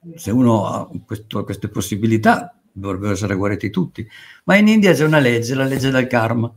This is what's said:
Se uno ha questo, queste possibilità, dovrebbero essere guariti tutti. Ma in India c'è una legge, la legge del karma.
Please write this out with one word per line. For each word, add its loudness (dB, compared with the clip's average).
Se -8
uno 4
ha -8
questo, -10
queste -8
possibilità, -2
dovrebbero -6
essere -4
guariti -4
tutti. -6
Ma 2
in 6
India 6
c'è 2
una 4
legge, 2
la 0
legge 0
del 2
karma. 0